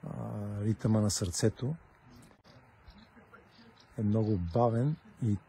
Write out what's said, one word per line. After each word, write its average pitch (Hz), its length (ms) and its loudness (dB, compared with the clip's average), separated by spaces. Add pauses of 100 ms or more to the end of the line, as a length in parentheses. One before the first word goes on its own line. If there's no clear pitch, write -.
а, - 60 -12 (520)
ритъма 110 400 2
на 104 100 2
сърцето 113 640 -2 (2250)
е 110 60 -4
много 107 340 2
бавен 117 580 2 (280)
и 104 140 2 (120)